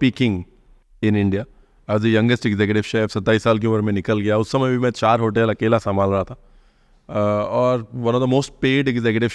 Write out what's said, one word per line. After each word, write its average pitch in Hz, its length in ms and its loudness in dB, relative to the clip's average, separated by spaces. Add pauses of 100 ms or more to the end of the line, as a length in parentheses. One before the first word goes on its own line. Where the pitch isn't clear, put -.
peaking 113 400 0 (640)
in 107 80 2
India। 101 320 0 (460)
I 104 40 0
was 107 100 0
the 110 160 4
youngest 120 260 0
executive 104 460 0
chef, 110 180 -2
सत्ताईस 110 320 0
साल 113 160 2
की 107 80 -2
उम्र 110 140 0
में 107 120 -2
निकल 104 280 -2
गया। 104 180 0
उस 110 140 -4
समय 135 180 0
भी 127 80 0
मैं 123 120 0
चार 113 300 0
होटल 113 300 0
अकेला 110 280 0
संभाल 98 320 0
रहा 98 140 -2
था। - 120 -14 (720)
अ, 104 380 -2
और 120 480 -2
one 120 180 0
of 123 60 2
the 127 120 2
most 135 180 2 (140)
paid 135 320 2
executive 113 380 0